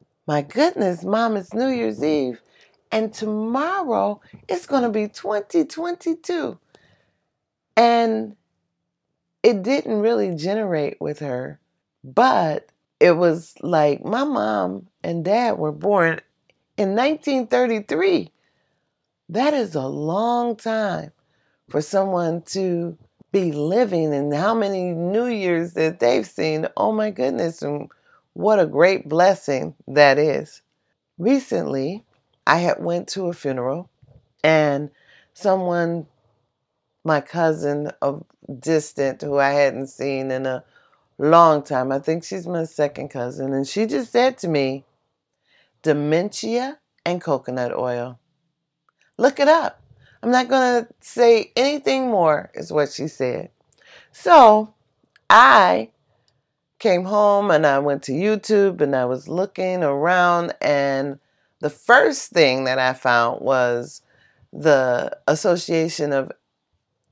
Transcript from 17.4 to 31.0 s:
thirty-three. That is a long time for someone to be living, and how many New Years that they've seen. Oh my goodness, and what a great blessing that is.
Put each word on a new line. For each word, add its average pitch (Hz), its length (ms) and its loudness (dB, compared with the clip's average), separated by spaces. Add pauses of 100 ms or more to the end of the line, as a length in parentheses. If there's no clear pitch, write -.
thirty-three. 247 840 -2 (1000)
That 269 240 -2
is 208 200 -4
a 135 120 -4
long 214 680 -4
time 208 580 -6 (580)
for 147 100 -2
someone 175 680 -2
to 175 500 -4 (340)
be 180 200 0
living, 165 600 0
and 143 220 -2
how 185 180 0
many 196 400 -2
New 185 360 -2
Years 175 440 -2
that 160 260 -2
they've - 280 2
seen. 156 500 -4
Oh 208 160 0
my 214 160 -2
goodness, 165 540 -4
and 147 280 -8 (440)
what 202 260 2
a 160 60 2
great 156 420 0
blessing 151 680 0 (120)
that 139 300 6
is. 151 420 -2 (560)